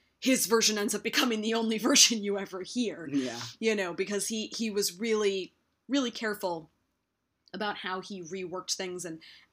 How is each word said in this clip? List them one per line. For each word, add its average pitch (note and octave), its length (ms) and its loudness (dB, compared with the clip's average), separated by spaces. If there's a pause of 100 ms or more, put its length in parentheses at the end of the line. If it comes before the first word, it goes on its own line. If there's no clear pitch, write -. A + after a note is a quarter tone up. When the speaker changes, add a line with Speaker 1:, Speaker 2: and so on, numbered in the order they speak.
(200)
Speaker 1:
his B3+ 240 4
version G#3+ 320 4
ends G#3 180 0
up G#3 80 -4
becoming A3+ 380 2
the A3 140 0
only A3+ 240 0
<laughs> A3+ 120 2
version A#3 320 6
you G3+ 140 0
ever F#3+ 240 -6
hear. F3+ 500 -4
Speaker 2:
Yeah. B2+ 280 0 (220)
Speaker 1:
You A3 140 2
know, F3+ 200 -2
because F#3+ 340 -2
he, A3 200 -4
he A3+ 200 -4
was G3 300 -2
really, G#3 560 0 (340)
really B3+ 220 2
careful F#3+ 580 -4 (880)
about G#3 240 -4
how F#3 240 -4
he G3 200 -10
reworked F3+ 520 -6
things F3+ 320 -6
and, D#3+ 140 -10 (320)